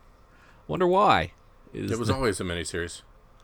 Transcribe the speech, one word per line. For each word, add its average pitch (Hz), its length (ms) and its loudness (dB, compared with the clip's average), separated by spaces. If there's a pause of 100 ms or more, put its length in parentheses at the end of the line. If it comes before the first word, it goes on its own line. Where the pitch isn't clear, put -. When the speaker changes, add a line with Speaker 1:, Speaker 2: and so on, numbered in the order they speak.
(680)
Speaker 1:
Wonder 165 200 2
why. 175 440 4 (420)
It 101 120 -8
is 101 60 -4
Speaker 2:
It 110 80 -4
was 113 100 -2
Speaker 1:
n- 135 60 2
Speaker 2:
always 123 240 0
a 113 40 -6
miniseries. 87 580 -6 (420)